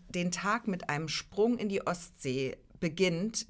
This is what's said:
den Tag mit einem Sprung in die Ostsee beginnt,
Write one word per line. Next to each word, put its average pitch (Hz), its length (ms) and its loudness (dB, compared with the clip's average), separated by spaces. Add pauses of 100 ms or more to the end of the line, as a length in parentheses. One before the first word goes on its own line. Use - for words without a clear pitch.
(100)
den 175 220 0
Tag 208 360 -2
mit 190 220 -2
einem 151 180 -2
Sprung 220 480 2
in 208 120 -2
die 196 180 0
Ostsee 135 720 -2 (220)
beginnt, 175 680 2